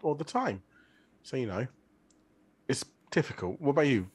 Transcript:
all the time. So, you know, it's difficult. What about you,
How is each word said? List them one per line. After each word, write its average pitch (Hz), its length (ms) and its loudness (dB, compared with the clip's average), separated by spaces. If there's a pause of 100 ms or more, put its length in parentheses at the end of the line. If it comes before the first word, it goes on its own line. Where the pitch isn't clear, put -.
all 151 140 0
the 151 80 -6
time. 156 380 -2 (600)
So, - 120 -8
you 127 120 -2
know, 104 200 -2 (1040)
it's 127 160 -2 (260)
difficult. - 480 -2
What 143 120 2
about 147 160 4
you, 104 280 4